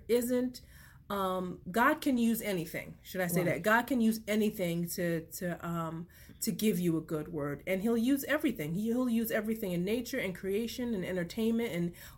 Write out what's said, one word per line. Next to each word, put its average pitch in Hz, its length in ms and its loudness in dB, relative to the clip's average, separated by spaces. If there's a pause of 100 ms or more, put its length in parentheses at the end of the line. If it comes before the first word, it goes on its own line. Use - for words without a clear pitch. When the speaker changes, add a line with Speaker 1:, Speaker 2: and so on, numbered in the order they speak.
Speaker 1:
isn't, 247 520 2 (480)
um, 185 500 -2 (120)
God 269 320 4
can 262 160 2
use 226 240 2
anything. 165 600 -4
Should 185 200 -4
I 180 40 0
say 175 140 2
Speaker 2:
Right. 170 140 2
Speaker 1:
that? 147 80 -4
God 226 240 4
can 254 160 2
use 220 260 4
anything 202 640 2
to, 170 300 0 (180)
to, 175 280 -6
um, 165 400 -4 (360)
to - 100 -2
give 185 260 2
you 175 200 2
a - 20 -4
good 156 280 -4
word. 143 380 -4
And 190 140 0
he'll 233 160 2
use 262 320 2
everything. 262 460 0
He'll 226 340 0
use 226 220 2
everything 214 420 -2
in 175 120 0
nature 247 340 -2
and 190 160 -2
creation 226 600 -4
and 180 100 -2
entertainment 220 680 -2
and 175 200 -2 (260)